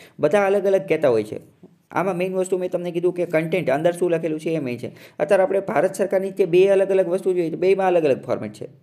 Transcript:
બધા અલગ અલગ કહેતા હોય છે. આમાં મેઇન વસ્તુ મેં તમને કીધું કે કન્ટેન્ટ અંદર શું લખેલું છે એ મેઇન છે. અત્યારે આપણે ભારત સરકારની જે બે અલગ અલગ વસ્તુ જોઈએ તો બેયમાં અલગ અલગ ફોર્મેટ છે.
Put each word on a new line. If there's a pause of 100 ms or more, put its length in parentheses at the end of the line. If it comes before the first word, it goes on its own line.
(180)
બધા
અલગ
અલગ
કહેતા
હોય
છે. (520)
આમાં
મેઇન
વસ્તુ
મેં
તમને
કીધું
કે
કન્ટેન્ટ
અંદર
શું
લખેલું
છે
એ
મેઇન
છે. (280)
અત્યારે
આપણે
ભારત
સરકારની
જે
બે
અલગ
અલગ
વસ્તુ
જોઈએ
તો
બેયમાં
અલગ
અલગ
ફોર્મેટ
છે. (180)